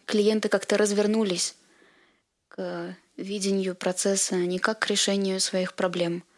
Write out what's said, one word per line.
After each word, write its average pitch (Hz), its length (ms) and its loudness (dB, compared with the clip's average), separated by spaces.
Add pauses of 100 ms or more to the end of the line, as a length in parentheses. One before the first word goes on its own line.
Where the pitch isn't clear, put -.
клиенты 214 440 2
как-то 202 280 2
развернулись 208 760 0 (960)
к 175 460 -8 (220)
видению 190 580 -2
процесса 190 600 0
не 180 240 0
как 220 200 0
к - 80 -2
решению 196 520 0
своих 185 340 -2
проблем, 175 500 0 (140)